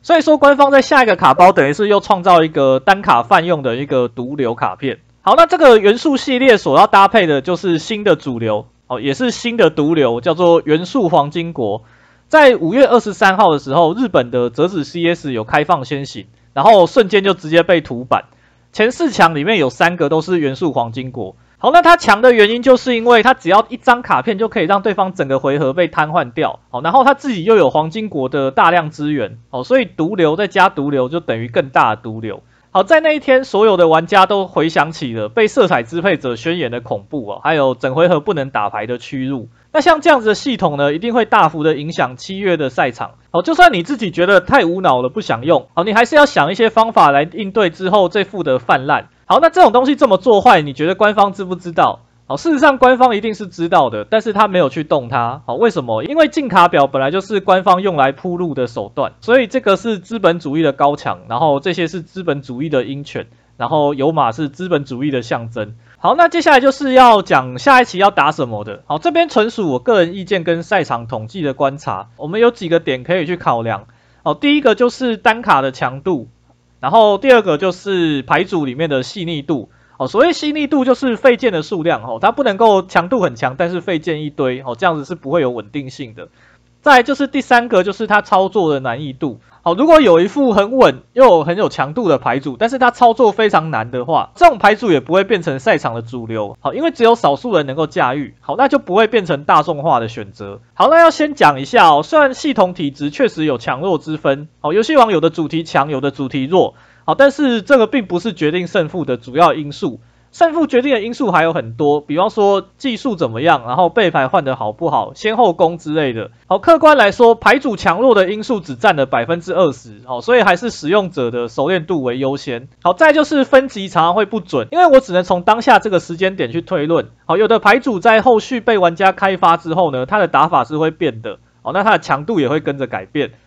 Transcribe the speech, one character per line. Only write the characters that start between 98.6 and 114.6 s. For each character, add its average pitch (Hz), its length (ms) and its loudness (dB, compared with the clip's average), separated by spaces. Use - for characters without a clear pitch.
就 285 100 0
不 202 160 -6
会 214 140 4
变 220 180 -2
成 147 200 -4
大 170 180 4
众 151 180 -6
化 143 180 0
的 113 80 -6
选 107 240 -14
择。 101 300 -16
好， 214 140 2
那 320 100 4
要 339 100 6
先 302 240 -4
讲 147 260 2
一 135 60 -8
下 190 240 4
哦， 151 140 2
虽 311 160 0
然 269 160 2
系 285 180 -4
统 185 220 0
体 143 160 -6
质 147 180 -8
确 - 180 -2
实 160 180 -4
有 139 120 -2
强 131 240 -6
弱 175 160 -2
之 156 180 -8
分， 147 320 -4
好， 151 120 -4
游 214 100 2
戏 311 120 -2
王 233 160 6
有 170 80 2
的 160 120 0
主 160 160 -6
题 160 160 -6
强， 151 260 -2
有 151 100 -4
的 139 120 -2
主 139 180 -8
题 131 160 -6
弱， 160 300 0
好， 160 120 -2
但 277 160 2
是 254 300 -2
这 277 160 2
个 220 100 2
并 226 180 -2
不 180 140 -4
是 185 120 -6
决 156 200 -2
定 180 160 -4
胜 170 200 -2
负 170 160 -6
的 127 140 -4
主 120 180 -12
要 160 180 4
因 147 200 -10
素。 131 260 -8
胜 330 240 0
负 311 140 0
决 247 140 0
定 277 120 0
的 220 80 -2
因 233 120 -8
素 226 180 -4
还 170 100 2
有 165 120 0
很 117 220 -8
多， 147 260 0
比 147 160 -8
方 196 120 0
说 196 380 0
技 247 200 -4
术 233 180 -4
怎 151 160 -2
么 113 100 -8
样， 151 240 2
然 123 120 -6
后 175 120 2
背 185 220 0
牌 135 160 0
换 170 160 -2
得 131 140 -4
好 107 160 -6